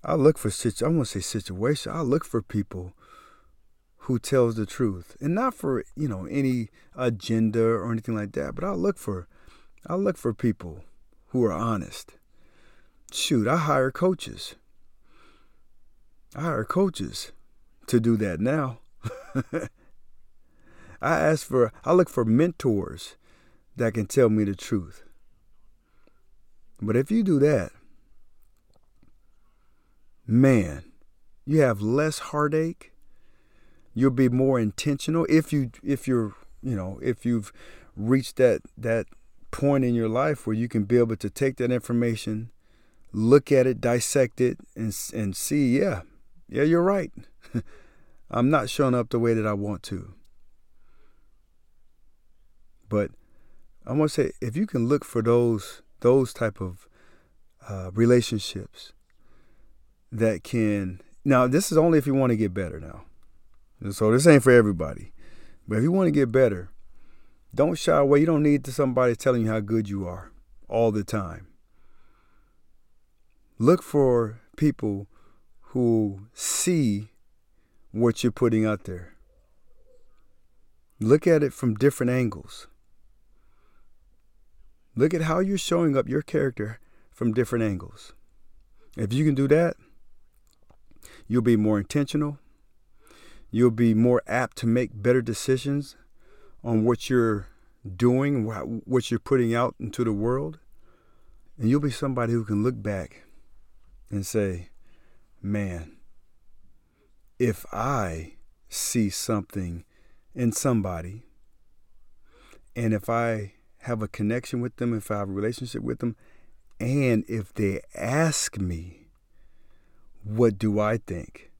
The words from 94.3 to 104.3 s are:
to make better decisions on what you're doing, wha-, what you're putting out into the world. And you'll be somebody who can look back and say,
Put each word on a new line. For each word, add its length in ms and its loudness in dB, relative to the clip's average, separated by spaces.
to 100 -2
make 260 0
better 280 2
decisions 760 -4
on 200 2
what 260 0
you're 380 2
doing, 500 2
wha-, 400 -6
what 260 0
you're 80 0
putting 360 2
out 240 -2
into 240 -6
the 80 0
world. 480 -4
And 120 0
you'll 100 2
be 120 -2
somebody 420 -2
who 100 0
can 200 -2
look 180 -2
back 420 -8
and 160 -6
say, 440 -4